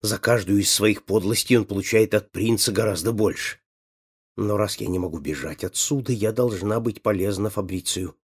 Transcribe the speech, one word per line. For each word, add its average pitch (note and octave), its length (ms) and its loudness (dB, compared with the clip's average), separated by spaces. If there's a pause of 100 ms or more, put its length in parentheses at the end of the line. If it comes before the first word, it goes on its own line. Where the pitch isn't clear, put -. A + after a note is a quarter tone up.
За G#2+ 160 -2
каждую G2+ 420 2
из F#2+ 120 2
своих G#2+ 340 2
подлостей G#2+ 520 2
он G#2 80 2
получает G#2 480 2
от - 180 0
принца G#2+ 420 0
гораздо G#2 400 0
больше. - 460 -2 (760)
Но G#2 220 0
раз G#2 200 -2
я G#2+ 100 -6
не F#2 120 -2
могу D#2+ 200 -6
бежать D2+ 440 -8
отсюда, C3 480 -2
я G#2+ 220 0
должна A2 480 0
быть A2+ 200 -4
полезна G2+ 480 0
Фабрицию. F#2 760 -6